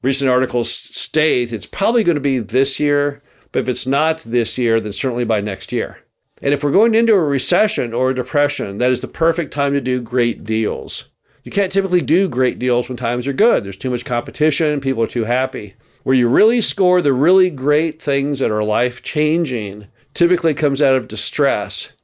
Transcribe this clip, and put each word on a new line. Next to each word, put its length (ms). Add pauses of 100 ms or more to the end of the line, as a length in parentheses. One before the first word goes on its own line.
Recent 280
articles 400
state 800
it's 140
probably 380
gonna 160
be 180
this 400
year, 440 (280)
but 100
if 80
it's 180
not 340
this 380
year, 200
then 140
certainly 320
by 160
next 320
year. 260 (440)
And 100
if 100
we're 80
going 240
into 200
a 100
recession 720
or 160
a 40
depression, 600
that 140
is 100
the 80
perfect 460
time 180
to 80
do 220
great 420
deals. 600 (380)
You 60
can't 220
typically 300
do 260
great 300
deals 320
when 80
times 280
are 60
good. 320
There's 100
too 140
much 160
competition, 760
people 220
are 40
too 180
happy. 520 (260)
Where 120
you 140
really 320
score 400
the 140
really 340
great 540
things 380
that 100
are 120
life-changing 1200 (260)
typically 400
comes 300
out 120
of 140
distress. 840 (120)